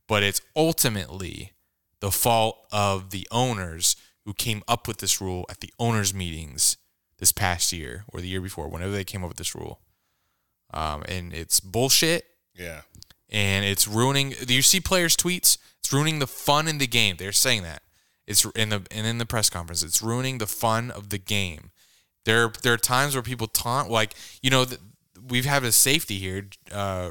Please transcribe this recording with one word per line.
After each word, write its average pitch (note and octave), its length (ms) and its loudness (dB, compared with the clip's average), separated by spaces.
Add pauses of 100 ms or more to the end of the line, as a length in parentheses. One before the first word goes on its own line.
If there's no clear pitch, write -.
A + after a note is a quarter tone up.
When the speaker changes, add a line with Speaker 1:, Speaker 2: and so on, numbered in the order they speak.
Speaker 1:
but G#2 160 4
it's G2+ 180 2 (160)
ultimately G#2 960 -2 (480)
the G2 100 -2
fault A2+ 460 4 (160)
of G2 380 0
the F#2+ 200 -8
owners G2 640 0 (280)
who G#2 80 -10
came G#2+ 340 -2
up A#2 220 0
with A2 100 -6
this - 220 -2
rule F#2 300 -4
at - 100 -14
the - 180 -14
owners' A2 360 0
meetings E2 600 -2 (420)
this - 140 2
past F2+ 400 0
year D#2+ 360 -8
or - 120 -10
the F2+ 80 -8
year F#2 120 -4
before, E2+ 280 -8
whenever F2 240 -6
they G2 120 -4
came F#2 180 -8
up F2+ 60 -6
with - 100 -12
this - 160 -6
rule. - 260 -12 (920)
Um, D#2 360 -4
and F2 260 -8
it's E2 260 -2
bullshit. C3 640 2 (300)
Speaker 2:
Yeah. E2 260 -12 (500)
Speaker 1:
And G2+ 340 2
it's G2+ 220 2
ruining, C3+ 440 2 (160)
do B2 80 2
you C3 80 4
see F#3 180 6
players' F3 360 2
tweets? - 420 2 (220)
It's - 120 -4
ruining D#3 260 2
the C#3 80 0
fun D3 420 2
in D#3 100 -2
the C#3+ 80 0
game. A2 320 4
They're F#2+ 140 -6
saying A#2+ 300 2
that. D#2+ 200 -10 (460)
It's G#2 160 4 (100)
in A2 140 0
the, G2+ 240 -4
and A2 140 -4
in A#2 120 -2
the A#2 80 -4
press A2 240 0
conference, E2+ 320 -6
it's D#2+ 200 -2
ruining B2+ 360 -2
the G#2+ 80 -4
fun A#2 460 0
of G2+ 160 -14
the G2+ 100 -6
game. F#2+ 520 -4 (560)
There, A2+ 260 4 (100)
there B2 120 4
are - 40 0
times C3+ 380 0
where B2 60 -2
people A#2 260 -6
taunt, B2 420 -2
like, A2 240 2 (280)
you C3 80 4
know, C3 160 6
th-, B2+ 120 -10 (500)
we've B2 180 0
had C3+ 180 2
a A2+ 80 2
safety C3 460 4
here, F#2+ 280 -6 (240)
uh, F#2+ 400 -4